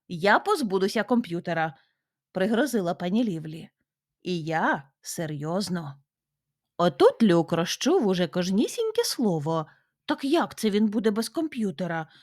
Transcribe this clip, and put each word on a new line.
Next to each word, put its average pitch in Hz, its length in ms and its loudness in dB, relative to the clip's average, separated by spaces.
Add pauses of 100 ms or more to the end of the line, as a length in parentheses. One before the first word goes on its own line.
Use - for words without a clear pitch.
я 185 320 4
позбудуся 208 640 0
комп'ютера", — 170 760 -2 (540)
пригрозила 214 600 0
пані 185 300 0
Лівлі. 160 460 -8 (520)
"І 170 220 -4
я 165 400 0 (180)
серйозно". 160 1000 -6 (760)
Отут 233 460 4
Люк 170 280 4
розчув 220 560 0
уже 180 200 0
кожнісіньке 339 760 -2
слово. 160 600 -2 (440)
Так 294 140 -2
як 277 320 0
це 220 140 0
він 208 180 2
буде 214 240 0
без 226 180 -2
комп'ютера? 185 800 -6 (160)